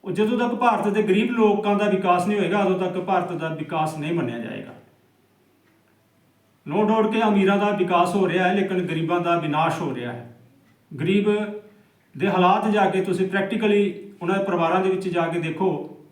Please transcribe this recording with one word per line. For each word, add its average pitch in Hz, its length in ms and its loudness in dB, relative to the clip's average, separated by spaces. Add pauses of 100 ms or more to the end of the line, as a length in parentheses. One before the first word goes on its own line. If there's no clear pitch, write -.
ਉਹ 196 80 -8
ਜਦੋਂ 214 280 0
ਤੱਕ 240 200 -2
ਭਾਰਤ 214 280 2
ਦੇ 208 160 2
ਗਰੀਬ 220 280 2
ਲੋਕਾਂ 208 440 2
ਦਾ 202 140 2
ਵਿਕਾਸ 185 380 2
ਨਹੀਂ 208 120 0
ਹੋਏਗਾ, 190 200 0
ਉਦੋਂ 185 300 0
ਤੱਕ 190 80 -6
ਭਾਰਤ 180 340 -2
ਦਾ 160 180 -6
ਵਿਕਾਸ 156 480 -4
ਨਹੀਂ 151 160 -4
ਮੰਨਿਆ 120 260 -4
ਜਾਏਗਾ। 107 340 -12 (2000)
No 170 100 0
doubt 214 320 2
ਕਿ 220 120 2
ਅਮੀਰਾਂ 202 340 4
ਦਾ 208 120 2
ਵਿਕਾਸ 180 460 2
ਹੋ 185 140 2
ਰਿਹਾ 185 180 2
ਹੈ, 190 60 2
ਲੇਕਿਨ 185 320 0
ਗਰੀਬਾਂ 165 360 -2
ਦਾ 170 180 0
ਵਿਨਾਸ਼ 156 420 -2
ਹੋ 139 140 -4
ਰਿਹਾ 123 180 -8
ਹੈ। - 240 -14 (600)
ਗਰੀਬ 202 300 2 (880)
ਦੇ 185 120 0
ਹਾਲਾਤ 190 400 2
ਜਾ 202 200 2
ਕੇ 185 140 0
ਤੁਸੀਂ 185 260 0
practically 202 600 0 (300)
ਉਹਨਾਂ 185 160 0
ਦੇ 196 60 -2
ਪਰਿਵਾਰਾਂ 175 380 0
ਦੇ 190 80 0
ਵਿੱਚ 185 200 -2
ਜਾ 170 180 0
ਕੇ 165 120 -4
ਦੇਖੋ 160 600 -4 (120)